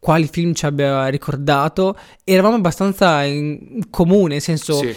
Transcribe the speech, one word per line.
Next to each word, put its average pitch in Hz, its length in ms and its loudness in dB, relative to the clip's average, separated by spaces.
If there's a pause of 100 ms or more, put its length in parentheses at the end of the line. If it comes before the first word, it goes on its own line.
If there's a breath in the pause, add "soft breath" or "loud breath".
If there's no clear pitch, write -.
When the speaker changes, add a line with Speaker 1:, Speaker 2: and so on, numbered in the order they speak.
Speaker 1:
quali 160 260 2
film 170 280 -2
ci - 120 -4
abbia 139 400 -2
ricordato, 143 920 -2 (280 loud breath)
eravamo 190 320 4
abbastanza 185 680 0
in 147 680 -6
comune, 180 420 2
nel 143 100 -4
senso 156 320 -2
Speaker 2:
Sì. 131 220 -2